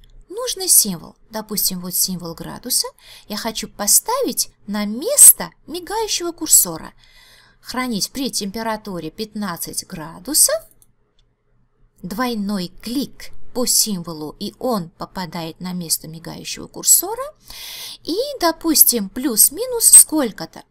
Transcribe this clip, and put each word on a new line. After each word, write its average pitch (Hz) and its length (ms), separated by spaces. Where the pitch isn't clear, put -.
нужный 392 380
символ. - 480
Допустим, 214 520
вот 180 140
символ 170 400
градуса. 160 540
Я 196 80
хочу 220 320
поставить 392 840
на 208 200
место 269 640
мигающего 359 680
курсора. 285 600
Хранить 240 500
при 247 200
температуре 208 800
пятнадцать 208 760
градусов. 180 680
Двойной 202 680
клик - 520
по 247 120
символу, 170 720
и 202 220
он 208 300
попадает 170 680
на 180 140
место 175 340
мигающего 160 640
курсора. - 540
И, 330 120
допустим, 320 680
плюс-минус 320 760
сколько-то. - 880